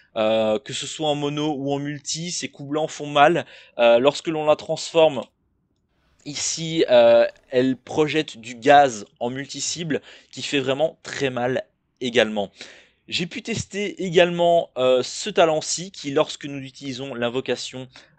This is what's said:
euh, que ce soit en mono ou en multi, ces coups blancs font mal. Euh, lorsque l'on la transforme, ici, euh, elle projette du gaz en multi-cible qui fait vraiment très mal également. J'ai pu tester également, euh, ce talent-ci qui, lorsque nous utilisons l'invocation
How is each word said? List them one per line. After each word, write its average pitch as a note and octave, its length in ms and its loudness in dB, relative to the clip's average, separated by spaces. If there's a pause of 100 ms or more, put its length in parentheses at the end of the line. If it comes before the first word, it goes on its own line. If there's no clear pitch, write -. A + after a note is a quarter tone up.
(160)
euh, A2 420 2
que - 140 -12
ce C3+ 160 -10
soit D#3 220 -4
en C#3+ 60 0
mono D3 420 -4
ou C#3 160 -4
en C#3 60 -2
multi, D3 520 -8
ces C3 180 -8
coups C#3+ 200 -16
blancs D#3 200 -4
font D3 180 -12
mal. D3 380 4 (320)
Euh, A#2 220 6
lorsque C#3 280 0
l'on D#3 180 -4
la D3+ 100 4
transforme, D#3 680 0 (1040)
ici, D#3+ 640 -4
euh, A#2 360 8 (240)
elle C3 260 2
projette D3+ 600 -2
du A#2 180 -16
gaz B2 500 4 (140)
en A#2+ 100 -6
multi-cible C#3 720 -8 (300)
qui B2+ 120 -14
fait C#3+ 160 -2
vraiment C3+ 440 -2
très - 260 -4
mal B2 360 -2 (340)
également. G#2+ 520 0 (560)
J'ai - 180 -4
pu G#3+ 160 -10
tester G3+ 600 -6
également, F3 760 2
euh, B2+ 240 2
ce - 280 -8
talent-ci E3 640 0
qui, C#3+ 200 -10
lorsque D3+ 320 -2
nous C#3+ 160 -12
utilisons C3+ 540 -12
l'invocation B2 720 -6 (320)